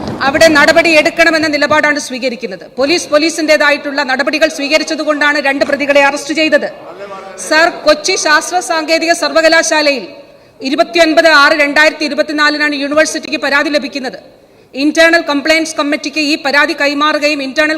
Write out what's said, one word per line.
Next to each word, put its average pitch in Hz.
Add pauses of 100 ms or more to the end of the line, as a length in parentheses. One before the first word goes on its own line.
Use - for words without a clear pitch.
(280)
അവിടെ 311 (100)
നടപടി 320 (100)
എടുക്കണമെന്ന 320
നിലപാടാണ് 294
സ്വീകരിക്കുന്നത്. 226 (140)
പോലീസ് 285
പോലീസിൻ്റെതായിട്ടുള്ള 294 (120)
നടപടികൾ 285
സ്വീകരിച്ചതുകൊണ്ടാണ് 294 (120)
രണ്ട് 285
പ്രതികളെ 277
അറസ്റ്റ് 285
ചെയ്തത്. 294 (800)
സർ, 320 (180)
കൊച്ചി 302 (100)
ശാസ്ത്ര 320 (140)
സാങ്കേതിക 320 (120)
സർവകലാശാലയിൽ 302 (600)
ഇരുപത്തിയൊൻപത് 330 (140)
ആറ് 311
രണ്ടായിരത്തി 302
ഇരുപത്തിനാലിനാണ് 294
യൂണിവേഴ്സിറ്റിക്ക് 302
പരാതി 285
ലഭിക്കുന്നത്. 254 (540)
ഇന്റേണൽ 330
കംപ്ലയിന്റ്സ് 311
കമ്മിറ്റിക്ക് 302 (100)
ഈ -
പരാതി 294
കൈമാറുകയും 294
ഇന്റേണൽ 302